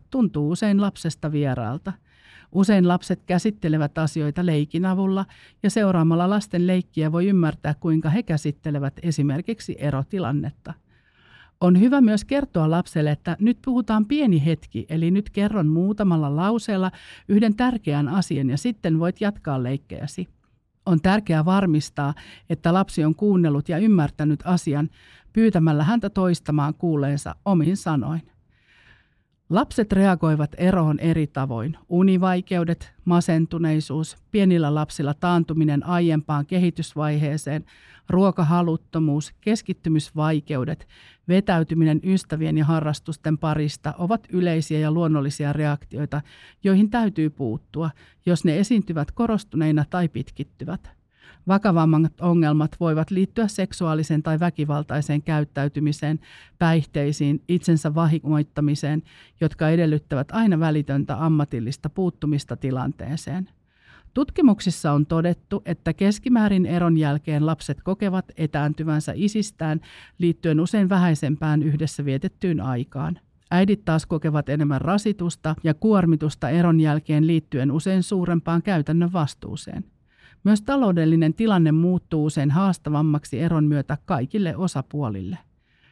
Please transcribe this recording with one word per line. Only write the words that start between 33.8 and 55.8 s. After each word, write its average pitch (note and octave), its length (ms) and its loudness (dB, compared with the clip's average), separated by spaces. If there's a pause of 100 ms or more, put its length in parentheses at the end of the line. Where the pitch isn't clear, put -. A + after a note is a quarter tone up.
pienillä E3+ 440 2
lapsilla D3 400 -2
taantuminen D#3+ 720 0
aiempaan D#3 600 0
kehitysvaiheeseen, D3+ 1160 -2 (460)
ruokahaluttomuus, E3 1300 0
keskittymisvaikeudet, D#3 1500 -2 (400)
vetäytyminen E3 760 2
ystävien D#3 540 -2
ja D#3 60 2
harrastusten D#3 760 -2
parista D3+ 600 -4
ovat G3+ 340 -2
yleisiä E3 460 0
ja D3+ 120 0
luonnollisia D3+ 600 0
reaktioita, D3 720 -4 (420)
joihin G3 260 4
täytyy G3+ 400 0
puuttua, C#3+ 600 -6 (360)
jos F3 180 0
ne D#3+ 140 2
esiintyvät F#3+ 540 -2
korostuneina D#3+ 800 0
tai F3+ 180 -2
pitkittyvät. - 840 -10 (580)
Vakavammat E3 720 2
ongelmat D#3 600 2
voivat D#3 300 0
liittyä G3 380 0
seksuaaliseen D#3+ 720 -2
tai D#3 180 -2
väkivaltaiseen D3+ 800 -2
käyttäytymiseen, D3 1000 -2 (380)